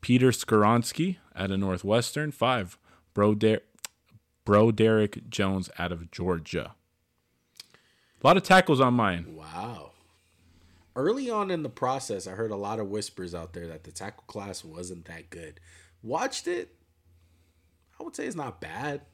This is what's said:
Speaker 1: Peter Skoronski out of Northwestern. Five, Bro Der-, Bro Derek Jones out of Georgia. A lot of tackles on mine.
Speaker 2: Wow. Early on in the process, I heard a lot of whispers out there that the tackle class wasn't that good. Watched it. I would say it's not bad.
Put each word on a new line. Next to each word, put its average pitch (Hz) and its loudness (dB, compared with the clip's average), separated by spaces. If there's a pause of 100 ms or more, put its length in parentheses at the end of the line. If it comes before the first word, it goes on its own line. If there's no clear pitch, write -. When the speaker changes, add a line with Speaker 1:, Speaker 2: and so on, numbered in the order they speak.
Speaker 1:
Peter 123 6
Skoronski 117 2 (180)
out 98 -4
of 98 0
Northwestern. 104 0
Five, 117 -2 (380)
Bro 104 6
Der-, 107 2 (840)
Bro 107 6
Derek 110 2
Jones 95 -2 (100)
out 87 -4
of 85 -10
Georgia. 87 -4 (1500)
A 131 6
lot 175 8
of 175 0
tackles 180 6
on 127 4
mine. 90 0
Speaker 2:
Wow. 82 -14 (1040)
Early 233 -2
on 208 -2
in 170 -2
the 131 -6
process, 120 -4
I 92 -12
heard 107 -4
a 101 -6
lot 101 -6
of 104 -6
whispers 98 -8
out 85 -10
there 85 -12
that 80 -14
the 78 -18
tackle 98 -14
class 98 -12
wasn't 87 -14
that 82 -18
good. 80 -16 (440)
Watched 170 -4
it. - -6 (1200)
I - -14
would 339 -14
say - -8
it's 214 -8
not 135 -10
bad. 131 -8 (120)